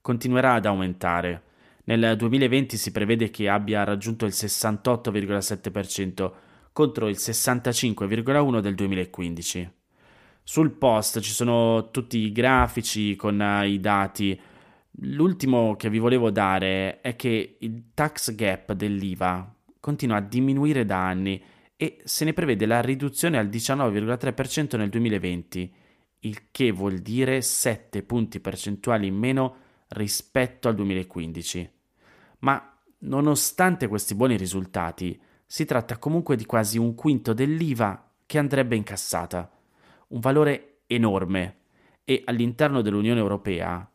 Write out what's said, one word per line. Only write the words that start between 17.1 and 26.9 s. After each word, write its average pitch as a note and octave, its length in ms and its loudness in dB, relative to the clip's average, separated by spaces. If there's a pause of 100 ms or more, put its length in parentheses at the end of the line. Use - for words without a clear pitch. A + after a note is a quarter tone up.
che A2+ 440 -2
il A2+ 320 -10
tax D3+ 420 -2
gap G#2 380 -2
dell'iva F#2+ 840 -2 (240)
continua C#3+ 380 -2
a G#2 60 0
diminuire C3+ 640 0
da F#2 200 0
anni F#2 360 -2 (380)
e - 220 -4
se - 220 -4
ne D#3 80 0
prevede B2 340 0
la A#2 140 2
riduzione C3+ 580 -2
al G#2 100 0
diciannove A#2 440 0
virgola G#2+ 240 -2
tre B2+ 160 -4
per C3 160 -4
cento D3 280 -4
nel G#2+ 120 0
duemilaventi, F#2 840 -4 (480)
il G#2+ 300 -10
che B2 220 2
vuol F#2+ 260 -2